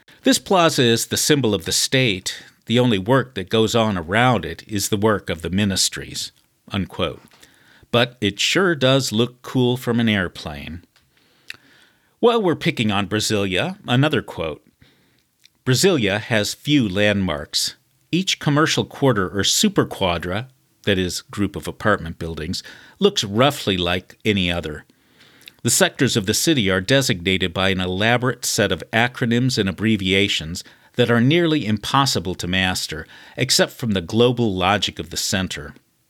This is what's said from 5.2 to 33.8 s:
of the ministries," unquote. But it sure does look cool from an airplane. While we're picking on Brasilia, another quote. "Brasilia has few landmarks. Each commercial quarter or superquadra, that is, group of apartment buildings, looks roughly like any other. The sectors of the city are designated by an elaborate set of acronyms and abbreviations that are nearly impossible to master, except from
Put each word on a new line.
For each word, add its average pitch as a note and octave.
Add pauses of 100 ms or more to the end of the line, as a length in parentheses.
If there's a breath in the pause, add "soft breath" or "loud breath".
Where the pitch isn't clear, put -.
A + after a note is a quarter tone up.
of F2+
the F2
ministries," G2 (380)
unquote. F2 (680 soft breath)
But B2
it G2+
sure F3
does C3+
look A#2+
cool B2
from A#2+
an A#2
airplane. E2 (1400 loud breath)
While A#3
we're F3
picking B2
on G2+
Brasilia, G#2 (100)
another C3
quote. - (1000 soft breath)
"Brasilia B2+
has G#2
few C#3
landmarks. F#2+ (360)
Each F3+
commercial C#3+
quarter G#2
or G2
superquadra, F#2+ (380)
that G2+
is, F2+
group -
of D#2
apartment E2
buildings, E2 (380 loud breath)
looks G3+
roughly A2
like F2+
any G2
other. D#2+ (800 loud breath)
The A#2+
sectors D3
of G2
the G#2
city A#2+
are F#2+
designated F#2+
by F#2+
an F#2
elaborate A2+
set G2+
of F2+
acronyms A#2+
and G2
abbreviations F#2+ (320 soft breath)
that A#2+
are A#2
nearly D#3
impossible G#2
to -
master, F#2 (320 loud breath)
except C#3
from A2